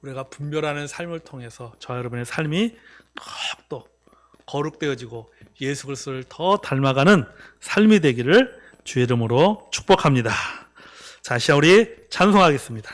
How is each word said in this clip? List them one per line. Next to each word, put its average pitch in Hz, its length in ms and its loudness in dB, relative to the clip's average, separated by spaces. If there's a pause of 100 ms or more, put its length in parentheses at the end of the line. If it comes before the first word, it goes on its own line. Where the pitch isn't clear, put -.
우리가 135 220 -14
분별하는 147 640 -8
삶을 170 340 -12
통해서 120 580 -18
저와 123 200 -10
여러분의 120 260 -8
삶이 160 500 -4 (400)
더욱더 - 680 -14 (600)
거룩되어지고 135 880 -8 (300)
예수 135 240 -8
그리스도를 135 420 -12
더 190 300 0
닮아가는 139 680 2 (360)
삶이 214 400 4
되기를 147 600 2 (220)
주의 123 220 -2
이름으로 123 680 0
축복합니다. 127 600 2 (880)
자, 123 180 -4
시간 143 180 2
우리 185 320 6 (200)
찬송하겠습니다. 170 840 2